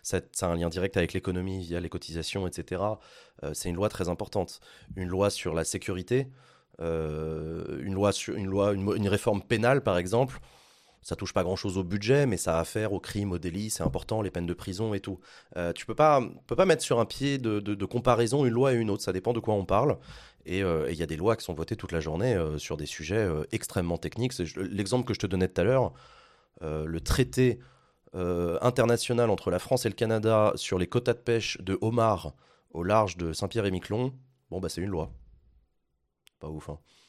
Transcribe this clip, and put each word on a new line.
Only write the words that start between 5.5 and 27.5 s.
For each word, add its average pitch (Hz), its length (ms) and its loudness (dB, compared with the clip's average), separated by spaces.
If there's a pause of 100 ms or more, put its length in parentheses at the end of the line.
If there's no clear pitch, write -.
la 82 120 0
sécurité, 104 640 -2 (500)
euh, 80 1040 -4
une 95 100 -4
loi 98 180 4
sur, - 240 -6
une 98 120 -4
loi, 101 260 2
une 98 80 -2
mo-, 98 140 2
une 101 140 2
réforme 101 340 2
pénale, 120 400 2
par 95 140 2
exemple, 113 420 0 (640)
ça - 120 -6
touche - 180 -8
pas 95 100 2
grand-chose 92 340 -2
au 95 60 2
budget, 104 440 2
mais 98 100 0
ça 82 200 0
a 82 40 4
affaire 107 320 -2
aux 92 60 -2
crimes, 101 340 -2
aux 87 60 -2
délits, 92 320 -4
c'est - 120 -2
important, 87 380 -2
les 98 100 -2
peines 85 140 -4
de 85 80 -2
prison 101 400 -4
et 98 60 -2
tout. 98 200 -8 (380)
Euh, 87 160 -2
tu - 120 -12
peux 110 100 -8
pas, 147 260 6 (260)
peux 120 80 -4
pas 180 100 6
mettre 170 180 4
sur 120 160 2
un 113 60 4
pied 139 340 -2
de, 110 200 0
de, 101 160 -4
de 101 100 -4
comparaison 120 600 2
une 117 80 2
loi 131 200 4
et 120 40 4
une 113 120 0
autre, 101 140 -2
ça 98 80 0
dépend 92 220 0
de 113 60 -2
quoi 107 160 0
on 98 100 0
parle. 117 320 4 (480)
Et, 95 180 -2
euh, 80 240 2
et 80 60 -2
il 82 40 -4
y 82 60 -2
a 80 40 0
des 78 100 -4
lois 104 180 2
qui - 80 -6
sont 90 100 -6
votées 82 220 -4
toute 95 160 -8
la 82 80 0
journée, 82 340 0
euh, 80 240 0
sur 76 180 -6
des 73 120 -6
sujets, 80 280 -6
euh, 87 360 2
extrêmement 87 480 -2
techniques. 117 340 -4
C'est, 87 120 -2
je, 78 140 -8
l'exemple 101 460 -2
que 117 80 -2
je 92 60 -4
te 104 80 -2
donnais 92 200 2
tout - 140 0
à - 20 4
l'heure, 120 300 4 (680)
euh, 78 220 -4
le 82 140 -4
traité, 127 600 2 (560)